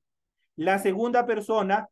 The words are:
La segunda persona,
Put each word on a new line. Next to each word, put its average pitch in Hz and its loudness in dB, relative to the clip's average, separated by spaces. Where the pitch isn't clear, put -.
La 185 2
segunda 233 0
persona, 214 0